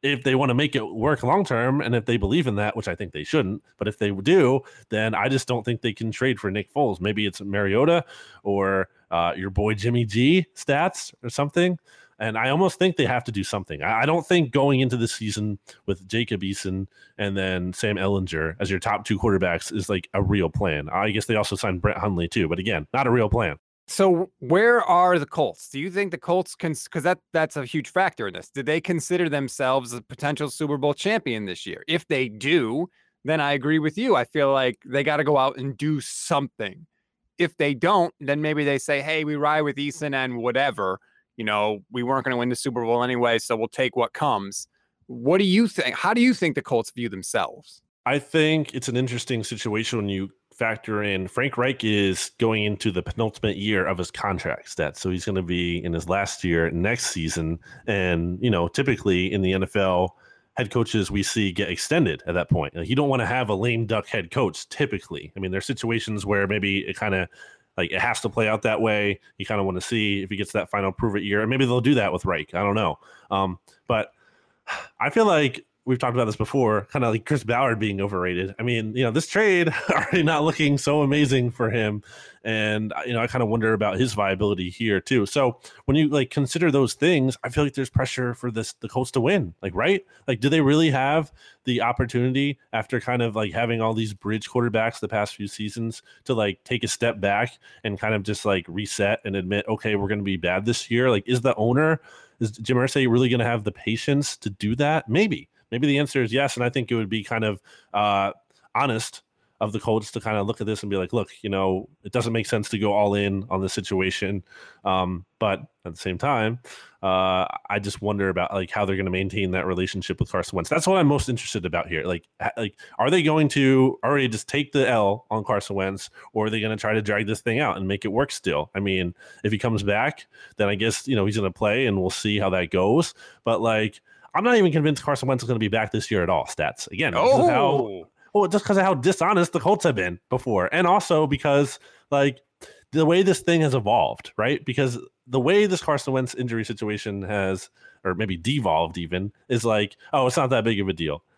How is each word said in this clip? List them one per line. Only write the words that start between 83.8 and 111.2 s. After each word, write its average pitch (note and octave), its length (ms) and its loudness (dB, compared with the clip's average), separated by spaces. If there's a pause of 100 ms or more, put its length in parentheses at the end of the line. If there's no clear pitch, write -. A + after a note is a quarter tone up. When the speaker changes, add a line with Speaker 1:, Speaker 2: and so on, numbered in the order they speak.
Speaker 1:
his A#2+ 160 0
viability G2 560 0
here G#2 280 0
too. G#2+ 280 2
So B2+ 340 0 (240)
when C#3 140 2
you, D#3 100 6
like, C3+ 220 0
consider D#3 400 0
those C3+ 240 4
things, C#3+ 500 2
I A#2+ 60 -8
feel D3 140 0
like C#3+ 100 -2
there's C3 160 -4
pressure B2+ 420 -2
for B2 180 -8
this, A2 240 -6
the - 140 -14
Colts B2+ 220 -4
to C3 100 0
win, C3 400 2
like, F#2 140 -6
right? D#3+ 280 2 (240)
Like, A#2+ 140 -2
do C3+ 80 2
they D#3 140 4
really D3+ 280 6
have C#3 400 2 (340)
the A#2+ 180 0
opportunity B2+ 760 0 (140)
after A#2 260 -2
kind B2 220 -2
of, A2+ 160 -2
like, G#2+ 160 -2
having A2+ 300 0
all A2+ 100 2
these A2 220 -2
bridge G#2 340 -4
quarterbacks A2+ 520 0
the G#2+ 80 -4
past G#2+ 280 -2
few G2+ 120 -8
seasons A2 540 -8 (220)
to, - 80 -2
like, G#2+ 320 -2
take B2 180 -4
a A2 60 -2
step G2 320 -2
back G2+ 380 0 (240)
and G#2 180 -4
kind A2 140 0
of G2+ 80 -2
just, G2+ 240 -6
like, F#2+ 220 2
reset G2+ 580 -2
and G2 100 -4
admit, G2 320 -2
"Okay, G#2+ 280 0
we're G2+ 120 -2
gonna G#2 140 -2
be G2 160 -2
bad F2+ 260 0
this A2+ 260 -2
year"? B2 200 2
Like, G2+ 180 2
is B2 140 0
the C3 140 2
owner, C#3+ 440 2 (400)
is A2 120 -2
Jim A2+ 240 -2
Irsay B2+ 340 2
really B2 180 4
gonna A#2 160 2
have A#2 200 -2
the G#2 80 -4
patience C#3 640 -2
to - 120 -8
do G#2 260 -2
that? D3 320 0
Maybe. F3 400 0 (220)
Maybe B2 160 0
the C#3 120 4
answer C#3 240 0
is A2 100 -2
yes, C3+ 240 0
and B2 80 0
I B2 60 2
think B2 200 -2
it A#2+ 40 0
would A2+ 140 0
be G#2+ 160 -4
kind A2+ 200 -2
of, G#2 160 -2 (320)
uh, G2+ 400 2 (420)
honest A#2 480 -2 (380)
of G#2+ 120 -4
the G#2+ 80 -4
Colts A2 320 -2
to A2+ 80 -8
kinda G#2+ 220 -2
look A2 180 -4
at G#2 60 -6
this G#2+ 160 -4
and G#2 80 -8
be G2+ 60 -2
like, F2+ 160 -4
"Look, G#2+ 180 -2 (120)